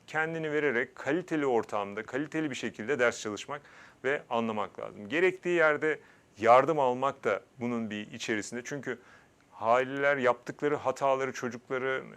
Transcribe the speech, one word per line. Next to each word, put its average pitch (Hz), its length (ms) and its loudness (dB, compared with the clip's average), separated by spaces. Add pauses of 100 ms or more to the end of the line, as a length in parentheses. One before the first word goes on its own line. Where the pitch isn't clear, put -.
kendini 160 460 -4
vererek 131 420 0
kaliteli 156 520 -2
ortamda, 107 560 0
kaliteli 151 480 -4
bir 123 40 -8
şekilde 120 440 -4
ders 120 220 2
çalışmak 110 420 -8 (420)
ve 135 260 0
anlamak 113 480 -2
lazım. 101 300 -10
Gerektiği 180 460 0
yerde 151 460 2 (380)
yardım 127 400 8
almak 131 460 0
da 101 160 2 (200)
bunun 117 300 -4
bir 104 220 -8
içerisinde. 113 520 -6
Çünkü 135 340 -8 (520)
haliler 131 680 2
yaptıkları 135 580 0
hataları, 135 580 0
çocukları 127 720 -4 (120)